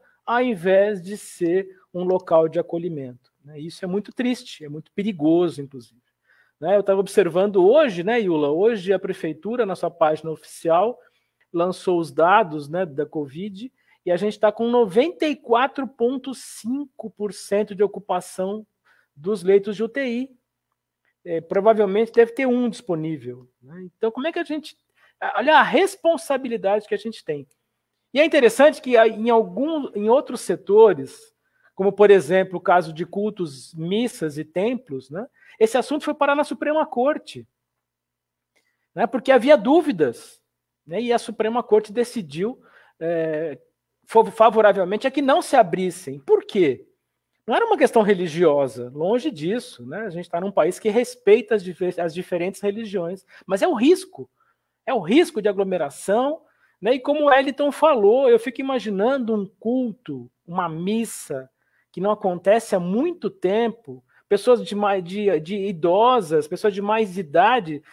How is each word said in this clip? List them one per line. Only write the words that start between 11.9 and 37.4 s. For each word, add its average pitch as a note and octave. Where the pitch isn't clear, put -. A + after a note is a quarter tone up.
os D3+
dados, D#3+
né, F3
da D3
covid, F3+
e F3
a F3
gente G#3
tá G#3+
com A#3
noventa A#3+
e D4
quatro B3+
ponto C4
cinco B3+
por G#3
cento G#3
de F#3
ocupação G3
dos F3
leitos G3
de G#3+
U A3+
T C#4
I. B3
É, E3
provavelmente G#3
deve A#3
ter C4+
um B3
disponível, C#3+
né? F3
Então, A3
como C4
é E4+
que F4
a E4+
gente, D4+
a-, F#3+
olha C#4+
a C4
responsabilidade A#3
que -
a G3+
gente -
tem. D3
E C4
é D#4+
interessante C#4+
que B3+
a-, A3+
em A3
algum, A#3
em G#3
outros C4
setores, G3
como, G3
por G3+
exemplo, F#3
o -
caso F3
de E3
cultos, F#3+
missas E3+
e D#3
templos, F3+
né, F#3+
esse A3
assunto C4+
foi D4
parar C#4+
na D4
Suprema D4
Corte, C4+